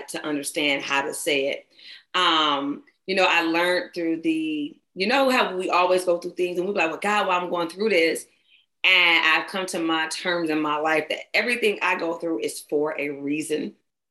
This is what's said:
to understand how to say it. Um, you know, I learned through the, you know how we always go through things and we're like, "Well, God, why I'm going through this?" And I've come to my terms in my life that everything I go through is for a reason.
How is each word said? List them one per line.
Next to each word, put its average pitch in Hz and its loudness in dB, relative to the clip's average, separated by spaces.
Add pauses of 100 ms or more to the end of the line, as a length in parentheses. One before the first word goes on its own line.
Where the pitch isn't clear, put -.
to - -10
understand 147 -2
how 139 0
to 151 -6
say 139 0
it. - -6 (480)
Um, 151 2 (240)
you 190 -2
know, 185 4
I 170 2
learned 175 0
through 165 -2
the, 156 -2 (180)
you 190 -2
know 269 4
how 214 0
we 185 -4
always 180 4
go 175 2
through 175 -8
things 180 -2
and 180 -2
we're 202 -4
like, 165 0
"Well, 151 -6
God, 208 0
why 180 2
I'm 175 -2
going 175 -2
through 190 -2
this?" 165 2 (560)
And 175 4
I've 160 2
come 190 -4
to 185 -4
my 160 0
terms 175 -2
in 156 0
my 151 0
life 156 0
that - -6
everything 220 0
I 185 0
go 170 -2
through 165 -4
is - -6
for 151 -2
a 143 -4
reason. 147 -4 (360)